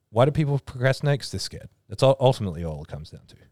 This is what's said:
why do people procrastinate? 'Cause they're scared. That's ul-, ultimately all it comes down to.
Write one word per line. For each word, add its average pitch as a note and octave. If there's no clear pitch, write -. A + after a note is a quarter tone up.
why A2+
do D3
people C#3+
procrastinate? C3
'Cause -
they're F#2
scared. -
That's -
ul-, C3+
ultimately G2
all D#2
it D2+
comes D#2
down -
to. -